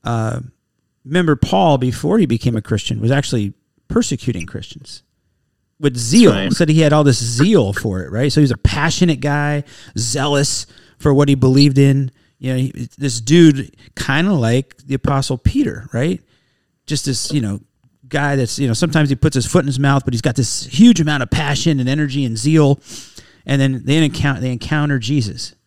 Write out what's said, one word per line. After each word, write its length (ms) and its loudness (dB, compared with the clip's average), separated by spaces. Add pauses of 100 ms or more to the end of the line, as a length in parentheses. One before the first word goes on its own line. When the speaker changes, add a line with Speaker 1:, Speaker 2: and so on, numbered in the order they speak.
Speaker 1:
Uh, 360 -4 (640)
remember, 320 0
Paul, 420 2
before 400 -2
he 80 4
became 300 -2
a 60 -4
Christian, 380 -4
was 100 0
actually 420 -2 (360)
persecuting 580 -4
Christians 560 -16 (800)
with 160 0
zeal. 360 6
Speaker 2:
Right. 200 -2
Speaker 1:
Said 160 2
he 120 4
had 120 4
all 120 4
this 180 4
zeal 500 2
for 300 -4
it, 80 -12
right? 220 -2
So 80 2
he 40 6
was 60 2
a 80 -2
passionate 600 -2
guy, 440 -4 (340)
zealous 680 -2 (320)
for 160 0
what 140 4
he 60 4
believed 440 4
in. 320 4 (280)
You 140 -6
know, 60 -2
he, 300 -6 (100)
this 220 -6
dude, 540 4 (220)
kinda 380 -2
like 420 0 (100)
the 80 -6
Apostle 440 -2
Peter, 540 -4
right? 280 -2 (680)
Just 200 -4
this, 260 -4
you 80 0
know, 200 -4 (480)
guy 280 -2
that's, 220 -2
you 100 -2
know, 60 0
sometimes 340 0
he 80 0
puts 180 0
his 120 -2
foot 140 2
in 60 -4
his 140 -4
mouth, 240 2
but 100 -4
he's 80 -4
got 140 -2
this 300 -4
huge 340 6
amount 220 0
of 80 -6
passion 500 0
and 80 0
energy 360 -2
and 140 -4
zeal. 400 4 (680)
And 140 0
then 240 0
they 240 2
encou-, 320 -2
they 120 -4
encounter 460 -2
Jesus 560 -4 (120)